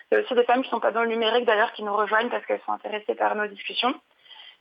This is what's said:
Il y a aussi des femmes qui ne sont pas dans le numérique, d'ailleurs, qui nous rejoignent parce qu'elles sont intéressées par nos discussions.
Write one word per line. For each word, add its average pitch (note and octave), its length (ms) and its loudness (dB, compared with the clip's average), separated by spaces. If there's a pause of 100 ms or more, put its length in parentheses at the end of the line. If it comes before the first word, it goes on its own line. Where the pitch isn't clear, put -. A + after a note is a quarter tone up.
(120)
Il - 40 4
y - 20 6
a G#3 40 4
aussi A3+ 140 -2
des A#3+ 80 6
femmes B3 180 2
qui B3+ 60 -4
ne - 80 -10
sont - 40 0
pas A3+ 120 0
dans A3 100 0
le A#3 80 0
numérique, A3+ 360 0
d'ailleurs, A3 280 2
qui - 80 -12
nous G#3 140 -4
rejoignent G#3+ 340 0
parce G#3+ 160 -4
qu'elles G#3 220 -2
sont G#3+ 40 -2
intéressées G#3+ 440 -6
par G#3+ 200 0
nos G#3+ 120 -2
discussions. G3+ 480 -4 (640)